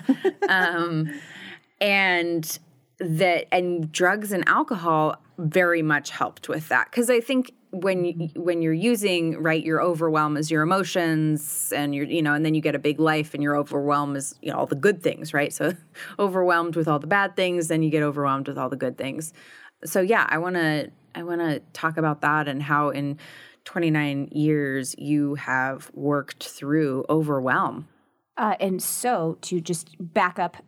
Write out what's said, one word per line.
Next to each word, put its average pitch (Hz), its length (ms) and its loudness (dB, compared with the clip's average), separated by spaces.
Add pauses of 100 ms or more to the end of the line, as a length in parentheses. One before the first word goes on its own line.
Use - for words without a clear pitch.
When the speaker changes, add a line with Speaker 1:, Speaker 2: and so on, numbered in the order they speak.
(240)
Speaker 1:
<laughs> - 240 0
Um, 170 640 2 (680)
and 180 800 2 (400)
that, 170 540 2
and 175 380 0
drugs 196 420 2
and 180 160 0
alcohol 170 680 2 (220)
very 170 440 2
much 147 280 0
helped - 380 -6
with 156 200 -6
that. - 240 2
'Cause 233 160 0
I 240 120 4
think 254 320 -2 (200)
when 185 300 0
y-, 165 340 -2
when 170 240 0
you're 160 140 2
using, 180 680 0
right, 160 220 2
your 160 180 0
overwhelm 156 540 0
is 156 140 -2
your 156 120 2
emotions 160 1120 0
and 143 200 -2
your, 143 100 -2
you 165 160 -2
know, 147 140 2
and 151 100 0
then 156 100 2
you 151 60 2
get 151 140 0
a 139 40 -2
big 151 220 0
life 156 320 2
and 147 100 -4
your 147 140 0
overwhelm 143 600 0
is, 135 260 -8
you - 80 -6
know, 135 80 -4
all 135 80 0
the 151 80 -2
good 180 280 2
things, 156 300 -2
right? 147 200 0
So 175 200 -2 (240)
<laughs> - 220 -14
overwhelmed 180 580 2
with 165 120 0
all 147 100 2
the 147 80 -6
bad 196 300 0
things, 175 320 0
then 160 140 2
you 156 80 4
get 151 120 2
overwhelmed 139 460 0
with 139 100 -6
all 131 100 -2
the 135 80 -4
good 127 220 -4
things. 135 340 -8 (520)
So 175 160 0
yeah, 196 280 4
I 147 100 0
wanna, 165 500 0 (260)
I 170 80 -10
wanna 170 380 -2 (120)
talk 160 240 -2
about 156 240 0
that 151 280 2
and 139 140 -4
how 147 280 0
in 143 280 -4 (460)
twenty-nine 151 680 0
years 143 640 0
you 147 380 0
have 131 580 -4
worked 143 540 -4
through 143 600 -2
overwhelm. 151 800 0 (500)
Speaker 2:
Uh, 214 220 0
and 185 240 -2
so 175 600 -2
to 180 180 -4
just 165 400 -6
back 180 380 0
up 175 180 -2 (100)